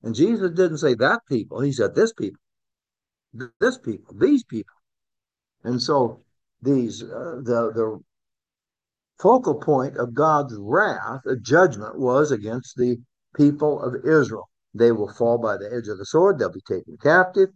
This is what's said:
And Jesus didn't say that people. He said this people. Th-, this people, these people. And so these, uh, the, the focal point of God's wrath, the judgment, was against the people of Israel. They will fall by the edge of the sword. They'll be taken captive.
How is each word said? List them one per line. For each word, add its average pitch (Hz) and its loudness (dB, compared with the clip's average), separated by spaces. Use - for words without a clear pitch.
And 113 -6
Jesus 190 2
didn't 165 0
say 143 2
that 139 2
people. 117 -6
He 139 -2
said 104 -2
this 220 2
people. - -10
Th-, 123 -14
this - 0
people, - -10
these 277 4
people. - -10
And 123 -4
so 127 0
these, 117 -2
uh, 156 -12
the, 117 0
the 110 -2
focal 247 4
point 135 0
of 120 -4
God's 147 0
wrath, 117 -4
the 113 -4
judgment, 131 2
was 135 2
against 113 -8
the 123 0
people 147 2
of 123 -8
Israel. 123 0
They 117 4
will 104 -2
fall 117 0
by 110 -2
the 98 -10
edge 117 -8
of 104 -8
the 95 -14
sword. 175 2
They'll 98 -2
be - -14
taken - -8
captive. 185 4